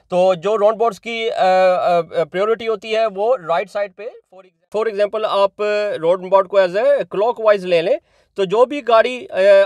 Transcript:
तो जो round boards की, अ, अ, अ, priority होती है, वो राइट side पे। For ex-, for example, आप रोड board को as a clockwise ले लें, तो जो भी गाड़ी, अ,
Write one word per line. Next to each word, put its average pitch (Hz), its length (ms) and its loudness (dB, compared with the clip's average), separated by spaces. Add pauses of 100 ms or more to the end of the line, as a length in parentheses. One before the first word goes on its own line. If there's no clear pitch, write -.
तो 185 260 2
जो 190 200 -4
round 208 220 2
boards 226 220 -2
की, 226 280 -8
अ, - 60 -6
अ, - 80 -2
अ, 175 840 2
priority 214 420 -4
होती 220 260 -6
है, 220 160 0
वो 208 280 -2
राइट 175 340 -4
side 202 240 -6
पे। 220 180 -16 (240)
For 185 80 -20
ex-, - 380 -10
for 226 140 -6
example, 208 300 -2
आप 196 260 0 (480)
रोड 180 300 -2
board 190 180 4
को 196 120 0
as 180 140 2
a 262 260 2
clockwise 208 640 0
ले 175 180 0
लें, 247 180 -2 (380)
तो 196 80 -2
जो 214 200 2
भी 285 160 -4
गाड़ी, 233 440 0
अ, - 160 -4 (240)